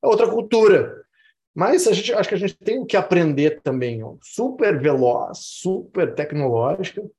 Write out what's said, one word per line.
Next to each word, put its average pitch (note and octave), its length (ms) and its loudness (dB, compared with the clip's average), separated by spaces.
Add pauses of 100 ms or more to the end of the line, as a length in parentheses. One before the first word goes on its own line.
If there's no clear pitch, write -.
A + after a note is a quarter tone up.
É - 40 0
outra A3 240 4
cultura. A3 720 4 (500)
Mas A3+ 320 2
a G#3+ 60 4
gente, G#3 220 -2
acho G#3 160 0
que G#3+ 40 -2
a F3+ 40 -2
gente G3 180 -4
tem A#3 220 -4
o B3+ 80 -8
que - 100 -2
aprender D#3 640 2
também, B2 420 -4
ó. - 200 -14
Super G#3+ 580 -2
veloz, C3 640 0
super F3+ 720 -4
tecnológica D3 880 -4 (160)